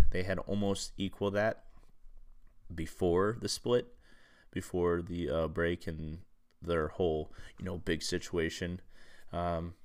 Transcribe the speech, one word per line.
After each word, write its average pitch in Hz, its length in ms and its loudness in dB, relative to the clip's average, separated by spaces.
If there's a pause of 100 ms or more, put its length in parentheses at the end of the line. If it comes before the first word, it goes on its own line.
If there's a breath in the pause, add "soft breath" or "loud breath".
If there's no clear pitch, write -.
(120)
they 92 120 2
had 95 160 0
almost 101 580 0
equal 98 340 -2
that 101 320 0 (1120)
before 90 640 2
the - 100 -6
split, 120 380 0 (640 soft breath)
before 87 500 0
the, 85 280 -4
uh, 80 180 2
break 85 400 0
and 78 320 -8 (420)
their 82 280 0
whole, 78 420 0 (280 loud breath)
you - 60 -8
know, 90 120 -6
big 80 240 -2
situation. 87 800 -2 (500 loud breath)
Um, 85 540 -4